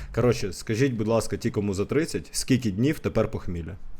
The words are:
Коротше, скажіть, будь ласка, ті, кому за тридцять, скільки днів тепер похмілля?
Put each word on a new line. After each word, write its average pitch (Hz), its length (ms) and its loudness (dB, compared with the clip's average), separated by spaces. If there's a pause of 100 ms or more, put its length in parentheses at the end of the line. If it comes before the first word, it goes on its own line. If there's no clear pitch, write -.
(160)
Коротше, 113 380 2
скажіть, 120 400 0
будь 107 140 -2
ласка, 110 300 2
ті, 117 140 0
кому 101 220 0
за 98 120 0
тридцять, 123 460 -2
скільки 127 400 2
днів 127 280 2
тепер 104 320 0
похмілля? 85 440 -6 (240)